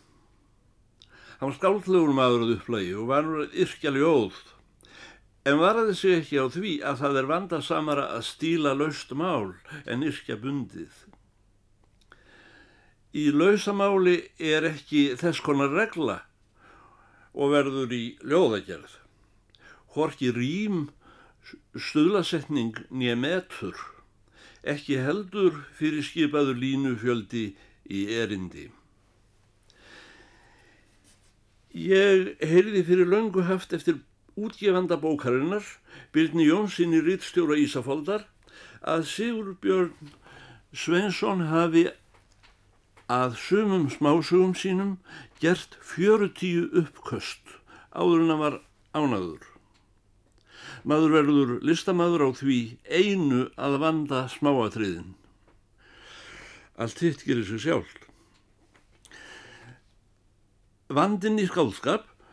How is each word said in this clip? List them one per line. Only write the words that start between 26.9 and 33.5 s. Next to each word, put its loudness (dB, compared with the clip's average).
í -4
erindi. -6
Ég 2
heyrði 4
fyrir 4
löngu 2
haft -2